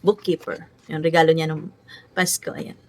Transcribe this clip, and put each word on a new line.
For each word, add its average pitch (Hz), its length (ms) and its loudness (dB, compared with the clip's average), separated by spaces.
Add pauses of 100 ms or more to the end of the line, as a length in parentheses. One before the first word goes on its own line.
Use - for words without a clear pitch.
bookkeeper. 175 640 -2 (240)
Yung 156 80 -6
regalo 160 320 4
niya 160 160 2
nung 156 240 -6 (400)
Pasko. - 480 -4
Ayan. - 160 -12 (140)